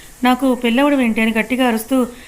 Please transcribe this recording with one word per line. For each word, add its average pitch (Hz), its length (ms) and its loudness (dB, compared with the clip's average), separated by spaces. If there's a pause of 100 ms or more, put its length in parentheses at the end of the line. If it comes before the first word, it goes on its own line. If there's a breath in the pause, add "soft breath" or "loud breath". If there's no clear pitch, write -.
(240 loud breath)
నాకు 254 300 2
పెళ్ళవడం 254 460 0
ఏంటి?" 233 200 0
అని 226 120 0
గట్టిగా 233 340 0
అరుస్తూ, 240 400 0 (220 loud breath)